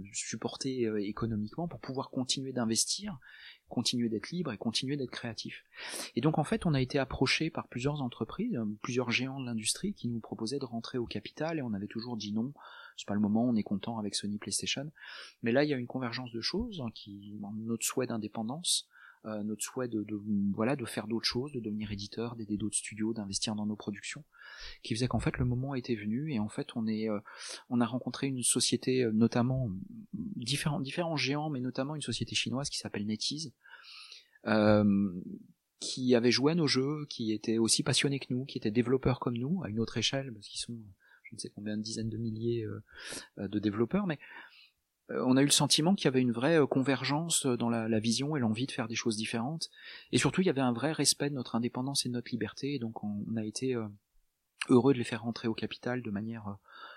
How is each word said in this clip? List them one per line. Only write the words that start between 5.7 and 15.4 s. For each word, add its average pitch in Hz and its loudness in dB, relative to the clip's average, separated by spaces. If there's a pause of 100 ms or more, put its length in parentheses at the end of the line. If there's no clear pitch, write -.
Et - 2
donc, 151 4
en 156 4
fait, - -2
on 160 4
a 131 6
été 131 2
approché 139 2
par - -6
plusieurs 143 -2
entreprises, 151 -2
euh, 113 0 (160)
plusieurs 123 0
géants 131 0
de 131 -6
l'industrie 117 -2
qui - -4
nous 117 -2
proposaient 110 -4
de 135 -4
rentrer 117 -6
au 120 0
capital, 151 -4
et - -2
on 120 -2
avait 101 -2
toujours 117 -6
dit 104 -4
non, 120 0 (420)
c'est - -12
pas 101 -2
le 104 2
moment, 107 4
on 120 4
est 104 4
content 113 -4
avec 104 -4
Sony 104 -4
PlayStation. 135 -4 (500)